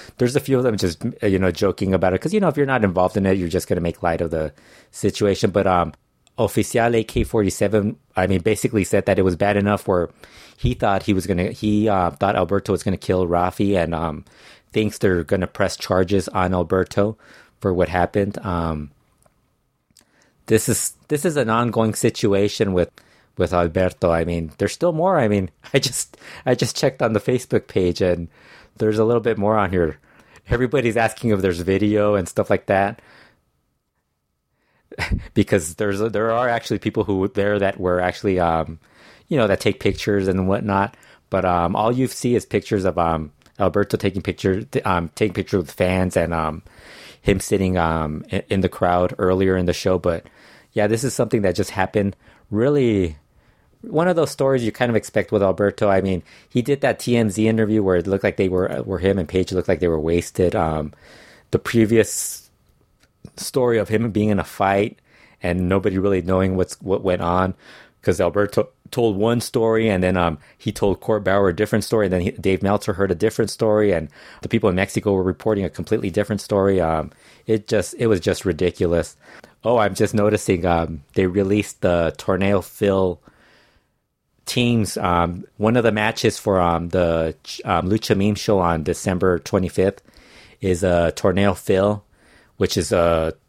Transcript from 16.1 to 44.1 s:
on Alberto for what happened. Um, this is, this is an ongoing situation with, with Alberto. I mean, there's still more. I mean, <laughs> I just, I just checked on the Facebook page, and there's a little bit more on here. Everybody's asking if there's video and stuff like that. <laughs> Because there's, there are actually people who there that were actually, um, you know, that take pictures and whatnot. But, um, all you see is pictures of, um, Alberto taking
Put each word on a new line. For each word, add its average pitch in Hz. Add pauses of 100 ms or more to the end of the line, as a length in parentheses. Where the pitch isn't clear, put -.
on 92
Alberto 92 (440)
for 98
what 87
happened. 90
Um, 82 (1600)
this 110
is, - (120)
this 147
is 160
an 113
ongoing 113
situation 101
with, 87 (480)
with 90
Alberto. 87
I 82
mean, 85
there's 101
still 170
more. 170
I 117
mean, 98 (120)
<laughs> -
I 139
just, - (280)
I 127
just -
checked 139
on 113
the 107
Facebook -
page, 90
and 87 (480)
there's 110
a 110
little 117
bit 110
more 107
on 95
here. 85 (500)
Everybody's 120
asking 113
if 101
there's 90
video 104
and 92
stuff -
like 101
that. 98 (2000)
<laughs> - (220)
Because 87
there's, 101
there 110
are 120
actually 117
people 110
who 95
there 101
that 98
were 90
actually, 90
um, 80 (480)
you 165
know, 117
that 185
take -
pictures 98
and 92
whatnot. 98 (340)
But, 95
um, 87
all 110
you 127
see -
is 104
pictures 101
of, 85
um, 82 (260)
Alberto 101
taking 95